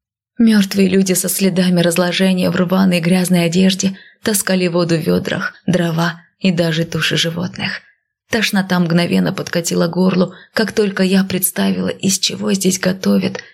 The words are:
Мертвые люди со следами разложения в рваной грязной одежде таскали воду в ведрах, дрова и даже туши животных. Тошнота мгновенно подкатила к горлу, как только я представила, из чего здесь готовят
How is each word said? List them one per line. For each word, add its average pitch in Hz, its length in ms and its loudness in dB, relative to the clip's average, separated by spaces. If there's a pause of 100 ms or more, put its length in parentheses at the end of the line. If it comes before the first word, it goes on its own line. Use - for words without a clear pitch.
(380)
Мертвые 202 500 4
люди 190 260 2
со 180 160 -2
следами 180 520 2
разложения 180 680 0
в 175 60 -2
рваной 185 460 2
грязной 175 440 2
одежде 190 520 0 (260)
таскали 190 440 0
воду 170 280 0
в 156 60 -2
ведрах, 180 520 -2 (120)
дрова 170 560 -2 (180)
и 190 120 2
даже 165 340 0
туши 156 320 -4
животных. 170 640 -4 (480)
Тошнота 190 500 0
мгновенно 175 540 0
подкатила 175 540 -2
к 165 40 -4
горлу, 180 420 0 (200)
как 214 200 -2
только 196 280 0
я 190 220 2
представила, 185 640 -2
из - 320 -2
чего 202 340 -4
здесь 190 240 0
готовят 190 640 -2 (120)